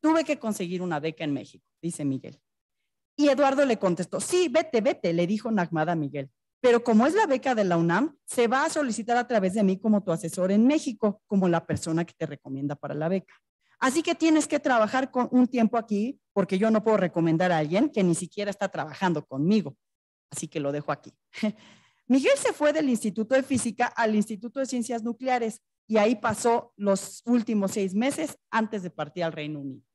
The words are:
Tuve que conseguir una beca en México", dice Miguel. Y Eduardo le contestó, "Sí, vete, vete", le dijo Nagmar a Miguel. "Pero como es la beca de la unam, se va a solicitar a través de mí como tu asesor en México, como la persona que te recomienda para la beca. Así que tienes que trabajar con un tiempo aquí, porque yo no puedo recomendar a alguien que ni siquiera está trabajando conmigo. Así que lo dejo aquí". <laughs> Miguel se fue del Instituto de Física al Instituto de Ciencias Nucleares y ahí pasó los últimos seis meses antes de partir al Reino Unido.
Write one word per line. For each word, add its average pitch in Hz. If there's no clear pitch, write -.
Tuve 320
que 302
conseguir 185
una 170
beca 160
en 147
México", -
dice 165
Miguel. 135
Y 294
Eduardo 269
le 233
contestó, 180
"Sí, 359
vete, 254
vete", 202
le 170
dijo 220
Nagmar 170
a 175
Miguel. 143
"Pero 240
como 233
es 320
la 427
beca 262
de 214
la 175
unam, 170
se 233
va 262
a 320
solicitar 240
a 240
través 190
de 214
mí 190
como 208
tu 175
asesor 175
en 214
México, 254
como 190
la 170
persona 165
que -
te 160
recomienda 139
para 143
la 151
beca. 185
Así 262
que 339
tienes 320
que 294
trabajar 262
con 247
un 247
tiempo 233
aquí, 220
porque 190
yo 220
no 214
puedo 220
recomendar 170
a 165
alguien 180
que 208
ni 175
siquiera 202
está 190
trabajando 156
conmigo. 156
Así -
que 160
lo 139
dejo 143
aquí". -
<laughs> -
Miguel 285
se 523
fue 294
del 311
Instituto 220
de 269
Física 240
al 220
Instituto 214
de 269
Ciencias 240
Nucleares 233
y 214
ahí 214
pasó 233
los 196
últimos 220
seis 190
meses 285
antes 220
de 180
partir 156
al 165
Reino 147
Unido. 135